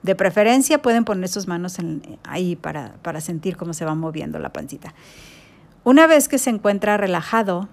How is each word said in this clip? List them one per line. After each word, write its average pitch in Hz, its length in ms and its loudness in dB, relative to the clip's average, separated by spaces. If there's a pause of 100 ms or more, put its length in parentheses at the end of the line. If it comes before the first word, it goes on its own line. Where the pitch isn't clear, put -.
De 190 120 0
preferencia 233 680 2
pueden 233 220 2
poner 185 240 -2
sus 185 180 -6
manos 180 320 -6
en, 165 460 -10
ahí 175 320 -4
para, 151 460 -10
para 160 180 -8
sentir 175 360 -6
cómo 170 180 -8
se 165 100 -8
va 156 100 -2
moviendo 156 440 -6
la - 140 -10
pancita. - 420 -14 (880)
Una 294 220 8
vez 311 220 6
que 277 100 0
se 247 120 -2
encuentra 208 460 0
relajado 196 760 -2